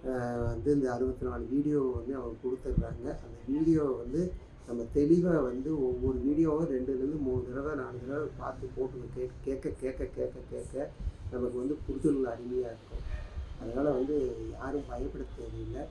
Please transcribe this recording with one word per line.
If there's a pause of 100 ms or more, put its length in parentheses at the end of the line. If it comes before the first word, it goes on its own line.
ஆ,
வந்து
இந்த
அறுபத்தி
நாலு
வீடியோ (140)
வந்து
அவங்க
கொடுத்துட்றாங்க.
அந்த (100)
வீடியோ
வந்து (360)
நம்ம (100)
தெளிவா
வந்து
ஒவ்வொரு
வீடியோவும்
ரெண்டுலேருந்து
மூணு
தடவை,
நாலு (100)
தடவை (100)
பார்த்து
போட்டு (160)
கே-,
கேட்க,
கேட்க,
கேட்க, (100)
கேட்க (420)
நமக்கு
வந்து (100)
புரிதல்
அருமையா
இருக்கும். (440)
அதனால
வந்து (160)
யாரும்
பயப்பட (140)
தேவையில்லை.